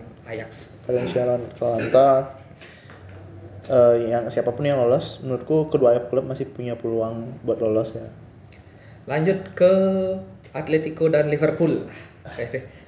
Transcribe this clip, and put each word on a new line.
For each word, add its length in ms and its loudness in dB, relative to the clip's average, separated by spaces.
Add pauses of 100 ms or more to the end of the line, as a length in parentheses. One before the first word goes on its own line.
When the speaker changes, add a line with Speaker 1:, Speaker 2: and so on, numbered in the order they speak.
(240)
Speaker 1:
Ajax. 460 -14 (140)
Speaker 2:
Valencia 400 -2
lawan 240 -2
Atalanta. 640 2 (1600)
Eh, 300 6 (140)
yang 180 -2
siapapun 380 -2
yang 120 0
lolos, 440 0
menurutku 480 -2
kedua 240 6 (160)
klub 160 -2
masih 200 -8
punya 280 -10
peluang 680 -6
buat 160 -2
lolos 360 0
ya. 120 -12 (1000)
Speaker 1:
Lanjut 340 0 (140)
ke 180 6 (800)
Atletico 560 -2
dan 220 2
Liverpool. 560 0 (500)
Eh, 300 -10 (220)